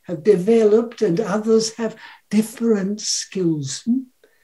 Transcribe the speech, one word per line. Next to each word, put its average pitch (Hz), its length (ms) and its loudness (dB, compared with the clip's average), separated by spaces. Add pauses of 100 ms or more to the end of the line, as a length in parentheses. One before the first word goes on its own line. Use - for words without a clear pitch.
have 165 200 -10
developed 220 800 4
and 180 180 0
others 220 560 0
have 220 200 -6 (340)
different 214 720 0
skills. 160 840 -4
Hmm? 254 160 0 (420)